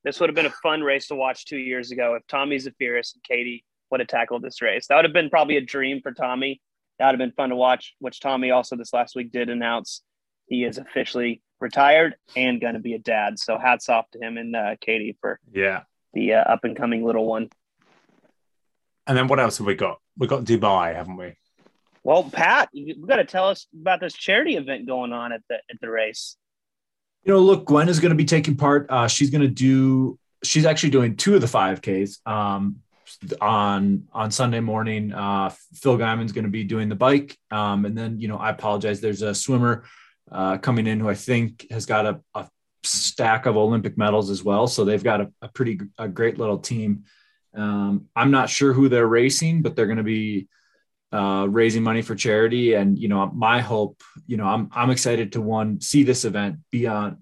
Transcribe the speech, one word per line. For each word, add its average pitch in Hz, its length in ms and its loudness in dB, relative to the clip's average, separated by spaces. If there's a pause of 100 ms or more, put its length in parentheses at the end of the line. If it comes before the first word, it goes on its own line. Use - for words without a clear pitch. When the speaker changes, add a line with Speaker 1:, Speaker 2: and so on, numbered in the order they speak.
Speaker 1:
This 135 160 -6
would 165 100 4
have 151 60 -4
been 160 100 2
a 139 40 -2 (140)
fun 156 180 0
race 139 260 0
to 147 80 -8
watch 131 300 -4
two 147 120 -10
years 127 340 -8
ago 120 240 -2
if 113 120 -10
Tommy 139 300 -2
Zafiris 120 560 -6
and - 100 -20
Katie 120 400 -6 (260)
would 131 100 -2
have 120 80 -4
tackled 120 340 -2
this 127 200 -12
race. 113 260 -2
That 143 80 4
would 165 100 6
have 156 80 0
been 160 160 2
probably 151 280 2
a 135 40 0
dream 135 400 -4
for 131 100 -10
Tommy. 131 500 -6 (380)
That 135 80 4
would 127 120 4
have 127 100 -2
been - 60 -18
fun 135 140 -2
to 127 60 -4
watch, 127 440 0
which 127 200 -12
Tommy 127 320 -2
also 123 240 0
this 117 180 -12
last 120 220 -2
week 120 160 -10
did 120 180 -4
announce 117 520 -6 (460)
he 123 180 -2
is 113 120 -6
officially 120 640 -6 (180)
retired 143 560 2 (200)
and 127 260 -2
gonna 117 180 -4
be 117 140 -8
a 113 60 -8
dad. 107 400 -2
So 110 180 -4
hats 123 320 0
off 113 220 0
to 117 80 -20
him 117 180 -10
and, 117 180 -8
uh, 107 260 -4
Katie 110 400 -4
for - 180 -6 (120)
Speaker 2:
Yeah. 98 320 -2 (300)
Speaker 1:
the, 107 220 0
uh, 110 80 6
up 113 200 2
and 113 120 -4
coming 117 300 -2
little 113 200 0
one. 113 240 -4 (1600)
Speaker 2:
And 131 100 2
then 131 100 2
what 135 120 4
else 113 180 2
have 104 100 -6
we 98 80 2
got? 95 240 -4 (180)
We've 123 120 -2
got 131 140 -2
Dubai, 98 520 2
haven't 90 220 -12
we? 90 180 -14 (680)
Speaker 1:
Well, 165 200 4
Pat, 170 500 2
you, 143 240 -12
you 151 80 -18
gotta 233 200 2
tell 185 240 0
us - 240 -6
about 170 260 -2
this 170 140 -8
charity 247 420 0
event 131 320 -6
going 123 260 -4
on 120 180 -8
at 113 180 -8
the, 120 60 -6
at 113 260 -12
the 117 80 -10
race. 110 460 -6 (880)
Speaker 3:
You 196 100 4
know, 190 60 8
look, 190 260 6
Gwen 147 240 6
is 165 100 2
gonna 165 160 4
be 151 100 4
taking 156 320 2
part. 143 320 4
Uh, 120 180 2
she's 143 220 2
gonna 143 180 4
do, 131 720 2 (240)
she's 156 220 2
actually 156 240 2
doing 120 260 4
two 202 200 4
of 180 60 8
the 117 60 2
five 95 340 0
Ks, 101 440 -2
um, 101 520 -2 (600)
on, 101 720 2
on 110 200 -4
Sunday 120 280 0
morning. 107 540 -4
Uh, 98 360 -2 (260)
Phil 123 220 2
Guyman's 113 340 -2
gonna 110 180 -4
be 107 140 -4
doing 110 260 -2
the 107 60 -4
bike. 143 420 2 (140)
Um, 101 340 0
and 110 120 -4
then, 113 220 -6
you 107 80 -6
know, 107 100 -6
I 110 120 -4
apologize. 104 500 -2
There's 104 220 -4
a 104 140 -2
swimmer, 120 500 0 (460)
uh, 92 260 0
coming 117 300 0
in 110 120 0
who 110 100 0
I 98 40 2
think 117 580 -2
has 113 140 -6
got 107 200 0
a, 98 160 -4 (140)
a - 120 -10 (360)
stack - 640 0
of 110 120 2
Olympic 107 400 0
medals 104 320 2
as 95 140 -4
well. 104 220 2
So 117 200 0
they've 98 180 0
got 107 180 2
a, 101 100 -6 (100)
a 107 80 -16
pretty, 113 300 -2 (180)
a 107 100 -8
great 113 300 -2
little 104 220 -2
team. 110 440 -4 (500)
Um, 101 600 -2
I'm 120 160 4
not 131 180 2
sure 139 220 2
who 135 160 4
they're 120 200 4
racing, 135 540 2
but 127 140 -2
they're 110 120 2
gonna 110 160 -2
be, 107 440 -4 (640)
uh, 98 380 0
raising 113 340 2
money 113 180 0
for 110 140 -6
charity. 113 600 2
And, 101 220 2
you 107 120 -2
know, 98 260 0
my 117 240 2
hope, 107 420 -4 (240)
you 123 120 -6
know, 107 80 -2
I'm, 104 260 -2
I'm 120 180 0
excited 117 440 0
to, 117 80 -4
one, 107 400 -2
see 143 220 4
this 123 200 2
event, 101 360 -4 (120)
be 120 160 0
on, 104 340 -4